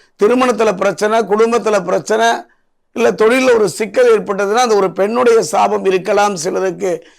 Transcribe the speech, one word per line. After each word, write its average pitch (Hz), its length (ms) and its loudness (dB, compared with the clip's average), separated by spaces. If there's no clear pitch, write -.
திருமணத்துல 233 560 0
பிரச்சனை, 202 440 0
குடும்பத்துல 214 640 0
பிரச்சனை, 196 440 -2
இல்ல 233 140 0
தொழில்ல 240 440 2
ஒரு 214 140 2
சிக்கல் 233 460 0
ஏற்பட்டதுன்னா, 202 520 -2
அந்த 220 80 2
ஒரு 190 180 0
பெண்ணுடைய 226 500 2
சாபம் 202 420 -2
இருக்கலாம் 196 520 0
சிலருக்கு 185 720 -4